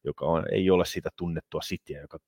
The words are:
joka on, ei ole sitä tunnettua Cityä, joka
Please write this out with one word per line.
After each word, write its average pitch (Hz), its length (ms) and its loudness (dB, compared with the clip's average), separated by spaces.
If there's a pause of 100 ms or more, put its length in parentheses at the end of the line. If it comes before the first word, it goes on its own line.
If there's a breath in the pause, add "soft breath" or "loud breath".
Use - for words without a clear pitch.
joka 71 220 -4
on, 82 260 2
ei 95 180 4
ole 90 140 6
sitä 90 320 -6
tunnettua 85 440 -4
Cityä, 80 400 -10
joka 76 280 -18